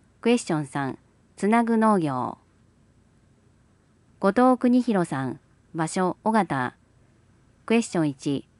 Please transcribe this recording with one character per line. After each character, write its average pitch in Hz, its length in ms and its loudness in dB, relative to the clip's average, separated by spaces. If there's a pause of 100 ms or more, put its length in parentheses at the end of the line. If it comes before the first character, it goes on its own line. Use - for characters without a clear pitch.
(220)
ク 233 80 0
エ 240 80 4
ス - 80 -4
チ - 80 -4
ョ 156 60 0
ン 147 60 -6
三、 139 320 -6 (380)
つ 196 120 -4
な 226 160 2
ぐ 226 140 0
農 220 220 4
業。 131 380 -4 (1800)
後 196 100 2
藤 247 280 4
邦 247 240 2
弘 202 280 0
さ 135 160 -4
ん、 - 140 -8 (360)
場 165 120 -2
所、 185 360 -2
尾 214 80 -2
形。 160 440 -2 (880)
ク 220 100 0
エ 233 60 2
ス - 80 -6
チ 180 100 -4
ョ - 20 2
ン 151 80 0
一、 139 380 -6 (120)